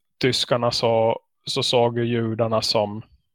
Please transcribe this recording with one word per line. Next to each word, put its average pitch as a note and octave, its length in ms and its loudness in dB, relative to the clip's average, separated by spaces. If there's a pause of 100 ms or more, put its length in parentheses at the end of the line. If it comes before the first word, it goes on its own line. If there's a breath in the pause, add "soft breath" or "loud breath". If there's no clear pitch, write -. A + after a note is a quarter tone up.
(220)
tyskarna A#2+ 500 0
så, A2+ 480 2 (260)
så - 180 -4
såg A#2+ 360 2
ju A#2 60 0
judarna A2+ 560 -2
som, G#2 400 -2 (340)